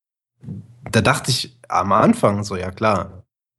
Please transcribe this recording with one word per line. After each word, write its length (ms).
da 100
dachte 300
ich 260
am 240
Anfang 520
so, 120
ja 160
klar, 520